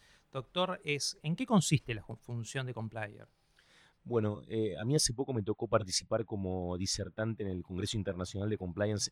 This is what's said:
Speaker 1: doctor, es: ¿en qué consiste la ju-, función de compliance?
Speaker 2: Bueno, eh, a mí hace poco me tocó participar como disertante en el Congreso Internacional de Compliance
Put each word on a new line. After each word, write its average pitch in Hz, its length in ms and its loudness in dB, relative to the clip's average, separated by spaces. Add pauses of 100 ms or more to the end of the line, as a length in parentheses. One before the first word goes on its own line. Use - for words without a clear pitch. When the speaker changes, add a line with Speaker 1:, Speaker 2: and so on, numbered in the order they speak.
(300)
Speaker 1:
doctor, 180 540 -2
es: 147 400 -2
¿en 160 100 0
qué 262 120 -2
consiste 151 500 4
la 101 60 -8
ju-, 113 140 -8
función 120 500 -6
de 127 80 -6
compliance? 110 520 -8 (800)
Speaker 2:
Bueno, 107 420 2
eh, 107 320 0
a 101 60 -4
mí 131 100 4
hace 147 200 4
poco 135 180 -2
me 113 100 2
tocó 107 240 -2
participar 107 580 2
como 92 540 -2
disertante 104 640 -2
en 101 60 -2
el 90 160 -4
Congreso 95 320 -4
Internacional 98 520 -2
de 107 80 0
Compliance 101 560 -2